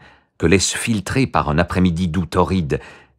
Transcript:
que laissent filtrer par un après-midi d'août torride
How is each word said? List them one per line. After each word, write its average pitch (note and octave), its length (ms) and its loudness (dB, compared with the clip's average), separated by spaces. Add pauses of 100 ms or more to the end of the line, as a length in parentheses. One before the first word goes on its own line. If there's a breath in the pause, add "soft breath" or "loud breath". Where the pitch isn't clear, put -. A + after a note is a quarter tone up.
(380 soft breath)
que - 80 -2
laissent F#2 300 2
filtrer A#2 520 -2
par D2 220 0
un D2+ 80 0
après-midi F2+ 500 0
d'août E2 220 -4
torride F2 500 0 (400 loud breath)